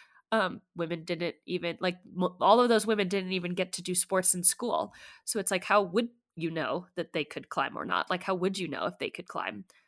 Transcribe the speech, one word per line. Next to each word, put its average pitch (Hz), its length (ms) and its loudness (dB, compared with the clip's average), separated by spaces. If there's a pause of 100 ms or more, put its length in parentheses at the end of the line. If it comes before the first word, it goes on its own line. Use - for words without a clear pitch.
(320)
Um, 196 300 0 (120)
women 165 300 -4
didn't 170 300 -4 (100)
even, 170 360 -4
like, 180 260 -2
m-, - 340 -2
all 214 220 8
of 240 80 4
those 214 160 4
women 202 220 2
didn't 185 240 -2
even 180 200 -2
get 180 220 -2
to 175 80 -10
do 180 120 -4
sports 185 380 2
in 180 100 -2
school. - 520 0 (320)
So - 120 -2
it's 190 120 0
like, 185 140 -2
how 202 180 6
would 202 260 0 (260)
you 165 160 -4
know 160 360 -2 (100)
that 170 160 -6
they 151 120 -2
could - 260 -10
climb - 260 -4
or - 80 -6
not? - 240 -2
Like, 180 140 -2
how 190 140 -2
would 190 200 -2
you 175 120 -4
know 117 180 -4
if 180 120 -6
they - 120 -6
could - 180 -14
climb, 185 380 -8 (220)